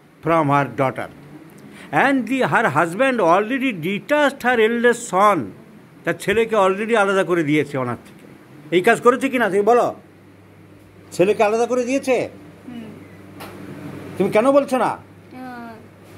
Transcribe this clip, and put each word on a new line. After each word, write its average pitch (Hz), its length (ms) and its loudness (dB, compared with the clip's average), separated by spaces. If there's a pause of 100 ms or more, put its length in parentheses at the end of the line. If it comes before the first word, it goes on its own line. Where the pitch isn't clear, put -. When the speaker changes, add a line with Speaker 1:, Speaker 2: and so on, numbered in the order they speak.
(200)
Speaker 1:
from 160 280 2
her 143 160 2
daughter. 120 440 -4 (840)
And 240 340 2
the, 262 140 -4
her 202 300 2
husband 185 500 0
already 214 520 0
detached 208 720 -2
her 240 180 0
eldest 233 480 0
son 180 460 2 (500)
তার 165 160 -2
ছেলেকে 220 360 0
already 202 400 2
আলাদা 196 280 2
করে 170 200 0
দিয়েছে 143 340 0
অনাথ 123 200 -4
থেকে। - 280 -20 (500)
এই 185 60 4
কাজ 208 180 2
করেছে 247 280 2
কি 240 100 -2
না 226 100 2
তুমি 196 140 0
বলো? 208 320 2 (1160)
ছেলেকে 202 320 2
আলাদা 226 220 2
করে 247 180 -2
দিয়েছে? 254 460 -2 (380)
Speaker 2:
হুম। 233 160 -16 (1300)
Speaker 1:
তুমি 185 120 0
কেন 233 220 2
বলছো 269 260 2
না? 160 200 -2 (340)
Speaker 2:
হ্যাঁ। 247 420 -16 (440)